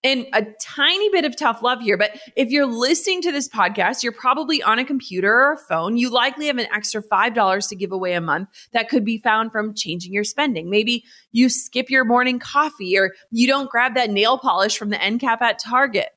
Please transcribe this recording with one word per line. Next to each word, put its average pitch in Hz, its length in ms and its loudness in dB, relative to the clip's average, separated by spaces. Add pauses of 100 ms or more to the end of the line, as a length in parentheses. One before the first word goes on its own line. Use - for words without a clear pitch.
And 262 280 0
a 208 120 0 (160)
tiny 370 500 0
bit 359 140 2
of 254 120 -4
tough 233 260 -2
love 247 180 0
here, 226 160 0
but 208 220 -2 (160)
if 240 160 0
you're 285 160 4
listening 302 560 0
to 339 80 0
this 285 180 -4
podcast, 208 540 -2
you're 240 80 -2
probably 277 500 -2
on 220 200 0
a 262 40 -2
computer 208 480 -2
or 269 200 4
a - 40 -4
phone. 180 400 -2
You 240 140 0
likely 269 380 -2
have 262 100 -2
an 233 160 -4
extra 214 260 -4
five 214 340 0
dollars 202 340 2
to 202 80 -10
give 185 160 -6
away 185 220 -2
a 175 60 0
month 165 280 -2 (240)
that 226 160 0
could 247 160 2
be 226 140 -2
found 220 340 0
from 214 240 -4
changing 180 360 -8
your 208 120 -2
spending. 208 440 -2
Maybe 220 360 0 (260)
you 240 180 4
skip 247 400 -2
your 262 160 2
morning 247 360 2
coffee, 208 580 0
or 190 140 2 (180)
you 233 160 4
don't 269 240 0
grab 240 240 0
that 240 160 0
nail 220 280 4
polish 214 380 0
from 208 140 -6
the 208 100 -2
end 208 200 0
cap 226 200 0
at 226 200 0
Target. 240 560 0